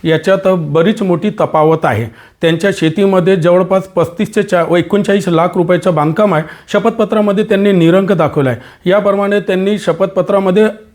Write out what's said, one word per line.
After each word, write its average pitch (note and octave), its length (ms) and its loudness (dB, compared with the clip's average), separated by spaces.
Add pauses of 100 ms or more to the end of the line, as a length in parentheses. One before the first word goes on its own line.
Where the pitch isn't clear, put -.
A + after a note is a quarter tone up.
याच्यात F3 440 0
बरीच F3+ 540 0
मोठी F3+ 280 0
तफावत D#3 540 0
आहे. A2+ 580 -4
त्यांच्या E3 320 0
शेतीमध्ये F#3+ 640 0
जवळपास F3+ 480 2
पस्तीस F3 520 -4
ते G3+ 80 0
चा-, E3+ 320 0
एकोणचाळीस G3+ 520 0
लाख E3+ 280 0
रुपयाचं F3 400 0
बांधकाम D#3+ 380 0
आहे. D#3 100 0 (280)
शपथपत्रामध्ये G#3+ 720 0
त्यांनी G3+ 280 0
निरंक F3+ 400 2
दाखवला D3+ 380 0
आहे. - 400 -6
याप्रमाणे G3+ 500 0
त्यांनी F#3+ 400 -2
शपथपत्रामध्ये F#3+ 880 0 (280)